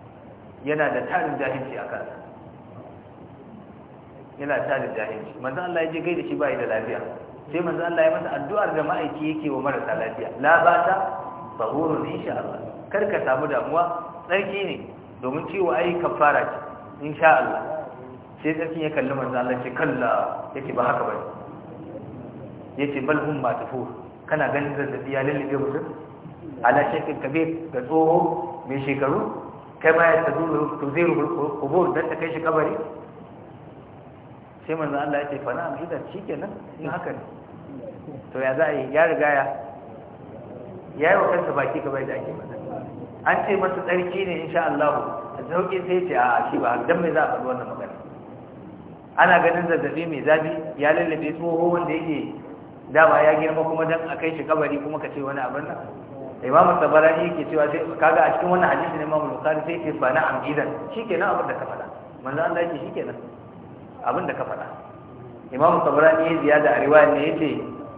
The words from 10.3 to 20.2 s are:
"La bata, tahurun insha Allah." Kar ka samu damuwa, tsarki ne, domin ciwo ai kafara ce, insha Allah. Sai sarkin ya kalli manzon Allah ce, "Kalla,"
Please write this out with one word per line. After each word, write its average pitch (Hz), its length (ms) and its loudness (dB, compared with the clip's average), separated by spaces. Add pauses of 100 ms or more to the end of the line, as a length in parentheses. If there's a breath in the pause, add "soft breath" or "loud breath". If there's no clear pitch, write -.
"La 160 200 8
bata, 175 340 6 (640)
tahurun 143 480 0
insha - 320 -6
Allah." - 240 -6 (300)
Kar 196 180 2
ka 170 160 0
samu 135 240 2
damuwa, 143 560 0 (240)
tsarki 196 360 0
ne, 156 120 -4 (460)
domin 135 260 -2
ciwo 180 240 0
ai 175 280 2
kafara 143 440 4
ce, - 140 -4 (480)
insha 156 240 6 (100)
Allah. - 220 0 (800)
Sai 151 120 2
sarkin 160 280 -4
ya 151 80 0
kalli 135 240 0
manzon 127 220 -2
Allah 127 260 0
ce, 127 100 -6
"Kalla," 127 400 0 (420)